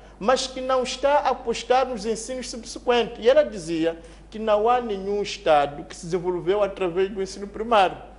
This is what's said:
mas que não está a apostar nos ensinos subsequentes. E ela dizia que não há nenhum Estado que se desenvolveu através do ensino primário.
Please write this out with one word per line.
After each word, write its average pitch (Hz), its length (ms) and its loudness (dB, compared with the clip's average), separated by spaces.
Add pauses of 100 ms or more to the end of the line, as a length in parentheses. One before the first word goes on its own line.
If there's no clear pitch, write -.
(200)
mas 254 280 2
que - 120 -10
não 254 240 0
está 277 360 2
a 285 100 0
apostar 247 560 0
nos 233 200 -6
ensinos 240 440 -6
subsequentes. 240 720 -2
E 214 100 2
ela 294 140 6
dizia 165 540 -2 (320)
que - 80 -12
não 214 300 2
há 247 140 4
nenhum 202 400 -2
Estado 151 640 2
que - 100 -18
se - 100 -14
desenvolveu 180 560 0
através 190 480 0
do 196 120 -6
ensino 190 260 -8
primário. 202 500 2 (220)